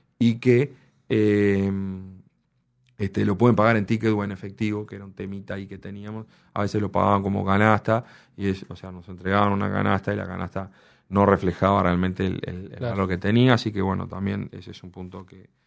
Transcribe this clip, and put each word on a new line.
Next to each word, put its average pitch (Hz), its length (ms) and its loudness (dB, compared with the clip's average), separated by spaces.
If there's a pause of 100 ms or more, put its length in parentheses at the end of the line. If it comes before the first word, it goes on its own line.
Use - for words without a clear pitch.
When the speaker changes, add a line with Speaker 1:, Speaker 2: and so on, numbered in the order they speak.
(200)
Speaker 1:
y 113 160 4
que, 123 380 4 (340)
eh, 104 640 2 (1200)
este, 104 300 -2
lo 101 120 0
pueden 113 180 6
pagar 110 200 4
en 104 100 0
ticket 113 260 0
o 104 120 0
en 101 80 -6
efectivo, 104 540 -6
que 98 100 -16
era 101 80 -14
un 95 100 -18
temita 98 420 -10
ahí 98 100 -10
que 98 120 -14
teníamos. 104 500 -14 (260)
A 101 80 -2
veces 104 200 -2
lo 98 100 -2
pagaban 98 320 2
como 98 200 0
canasta, 107 600 2 (340)
y 101 120 -2
es, 95 200 -6
o 92 60 -14
sea, 92 160 -16
nos 90 180 -18
entregaban 98 420 0
una 101 200 0
canasta 101 420 0
y - 20 -4
la 95 120 -6
canasta 92 420 -8 (400)
no 101 160 4
reflejaba 95 580 4
realmente 92 420 0
el, 92 180 -4
el, 90 120 -10
el 95 140 -14
Speaker 2:
Claro. 117 260 -8
Speaker 1:
valor 95 140 -2
que 92 80 -2
tenía, 117 380 4
así 113 160 -2
que, 98 100 -2
bueno, 95 260 -2
también 98 440 -6
ese 98 200 -16
es - 120 -20
un 90 80 -18
punto 92 340 -16
que, 95 240 -20 (180)